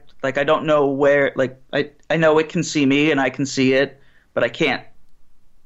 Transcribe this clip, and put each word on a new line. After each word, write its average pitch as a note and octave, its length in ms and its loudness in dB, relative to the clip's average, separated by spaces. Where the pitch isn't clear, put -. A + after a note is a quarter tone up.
like, C3+ 160 -4
I C#3 60 0
don't C#3+ 220 0
know D3+ 220 2
where, C#3 500 2
like, B2+ 240 -4
I, D3 200 -4
I D#3 80 0
know D#3+ 200 4
it D#3 120 0
can E3+ 140 -4
see D3+ 220 -2
me C#3+ 260 2
and C#3 100 0
I C3 80 0
can C#3 160 -6
see C3 260 0
it, C3+ 260 0
but B2 100 -2
I A#2+ 60 0
can't, C3+ 340 -2